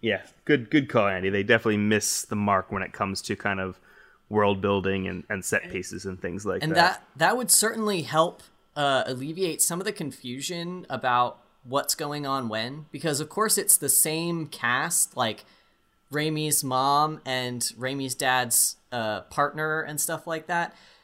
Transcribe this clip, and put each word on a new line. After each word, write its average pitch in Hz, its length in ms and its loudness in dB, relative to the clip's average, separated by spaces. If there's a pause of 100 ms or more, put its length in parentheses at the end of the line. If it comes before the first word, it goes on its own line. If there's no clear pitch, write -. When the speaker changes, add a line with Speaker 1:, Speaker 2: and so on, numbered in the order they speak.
Speaker 1:
yeah, 104 180 0 (240)
good, 131 260 2
good 147 200 2
call, 107 180 4
Andy. 95 220 0
They 101 120 2
definitely 110 360 4
miss 104 480 2
the 110 100 -6
mark 101 340 2
when 98 120 -4
it 90 100 -6
comes 98 300 -4
to 104 140 -4
kind 98 240 -2
of 95 200 -6 (480)
world 104 320 2
building 98 480 0
and, 90 220 -8
and 98 120 -4
set - 280 -2
pieces 92 340 -8
and 92 160 -8
things 98 240 -6
like 95 180 -2
Speaker 2:
And 156 100 -2
Speaker 1:
that. 180 40 -2
Speaker 2:
that, 180 280 2 (120)
that 180 220 4
would 233 120 -2
certainly 214 520 2
help, 156 400 0 (340)
uh, 143 300 2
alleviate 156 560 -2
some 170 180 0
of 196 60 -8
the 214 60 -2
confusion 170 1000 -8
about 123 480 0 (260)
what's 135 300 -2
going 147 320 -4
on 135 220 -2
when, 120 440 -6
because 147 280 -2
of 151 80 -6
course 214 280 0
it's - 200 4
the 147 120 -2
same 165 580 0
cast, 135 680 0
like 117 280 -2 (680)
Raimi's 151 520 0
mom 143 600 2
and 127 360 -2 (180)
Raimi's 131 360 -4
dad's, 127 640 2 (160)
uh, 110 300 -2
partner 156 600 -2
and 147 180 -6
stuff 160 260 -6
like 160 220 -6
that. 175 260 -2 (300)